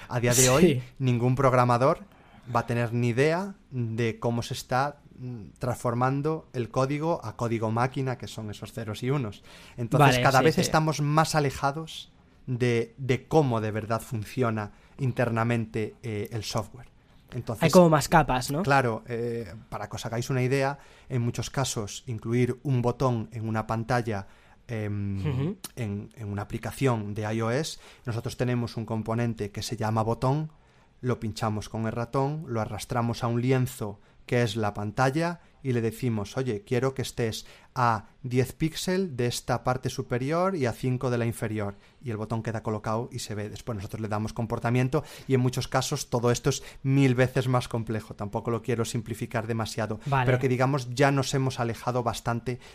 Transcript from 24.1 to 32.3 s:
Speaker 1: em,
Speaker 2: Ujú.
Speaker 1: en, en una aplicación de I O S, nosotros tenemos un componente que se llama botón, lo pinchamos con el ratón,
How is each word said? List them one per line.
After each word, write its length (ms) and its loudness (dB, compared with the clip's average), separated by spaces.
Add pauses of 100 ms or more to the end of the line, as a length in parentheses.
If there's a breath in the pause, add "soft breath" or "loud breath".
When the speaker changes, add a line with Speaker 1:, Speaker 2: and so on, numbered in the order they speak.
Speaker 1:
em, 520 -4
Speaker 2:
Ujú. 380 -2 (180)
Speaker 1:
en, 400 -6
en 160 -10
una 120 -4
aplicación 720 -2
de 180 -4
I 80 -2
O 100 0
S, 280 -4 (260 loud breath)
nosotros 320 -6
tenemos 400 -2
un 80 -6
componente 680 -2
que 120 -8
se 140 -6
llama 260 0
botón, 480 0 (500 soft breath)
lo 180 -2
pinchamos 500 -4
con 160 -4
el 60 -2
ratón, 560 -2